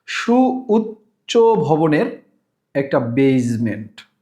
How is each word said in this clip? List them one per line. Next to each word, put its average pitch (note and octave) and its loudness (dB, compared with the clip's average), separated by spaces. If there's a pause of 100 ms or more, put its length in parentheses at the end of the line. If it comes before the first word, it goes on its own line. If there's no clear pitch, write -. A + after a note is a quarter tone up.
সুউচ্চ B3 -2 (280)
ভবনের D3+ 2 (680)
একটা C#3+ -2 (160)
বেজমেন্ট, A#2 -2 (280)